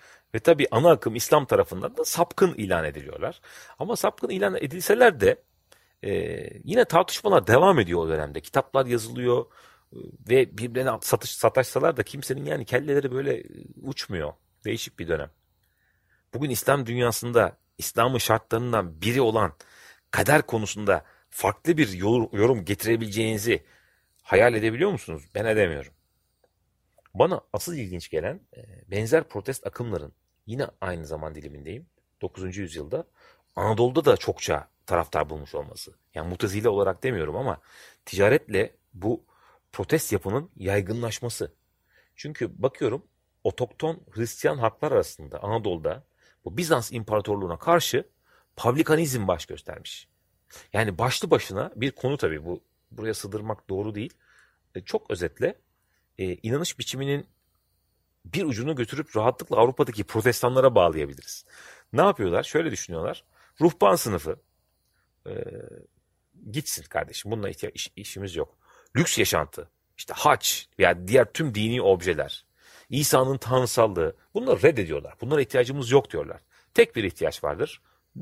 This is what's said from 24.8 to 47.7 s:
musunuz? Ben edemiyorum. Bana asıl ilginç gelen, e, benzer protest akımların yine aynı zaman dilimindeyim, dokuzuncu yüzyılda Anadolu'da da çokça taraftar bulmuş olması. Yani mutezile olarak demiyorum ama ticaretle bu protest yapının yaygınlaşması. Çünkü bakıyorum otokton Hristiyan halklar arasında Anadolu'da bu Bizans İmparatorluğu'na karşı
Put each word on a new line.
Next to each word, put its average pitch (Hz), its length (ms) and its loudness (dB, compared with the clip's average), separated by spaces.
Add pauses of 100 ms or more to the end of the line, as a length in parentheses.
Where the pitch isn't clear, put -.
musunuz? 80 320 -8 (120)
Ben 104 100 -4
edemiyorum. 92 480 0 (1200)
Bana 151 280 2 (120)
asıl 170 200 -6
ilginç 90 360 -10
gelen, 92 300 -4 (180)
e, 101 340 -20
benzer 113 320 2
protest - 440 -8
akımların 90 460 -8 (320)
yine 120 220 -6 (140)
aynı 90 240 -6
zaman 78 300 -10
dilimindeyim, 73 520 -16 (340)
dokuzuncu 92 400 -10
yüzyılda 82 440 -8 (500)
Anadolu'da 117 500 2
da 117 120 8
çokça - 520 -4 (160)
taraftar 82 440 0
bulmuş 76 260 -12
olması. - 380 -12 (200)
Yani 80 160 -8
mutezile 104 400 0
olarak 98 340 0
demiyorum 85 320 -4
ama 117 260 -4 (440)
ticaretle 104 720 2 (180)
bu 117 320 -4 (460)
protest - 400 -2
yapının 110 440 -4
yaygınlaşması. 104 1000 -4 (600)
Çünkü 123 460 -10
bakıyorum 123 460 -2 (360)
otokton - 680 -4
Hristiyan 120 460 -2
halklar 123 340 -2
arasında 87 520 -2
Anadolu'da 101 600 -4 (420)
bu 90 120 -10
Bizans 156 340 0
İmparatorluğu'na 104 680 -4
karşı 165 520 0 (460)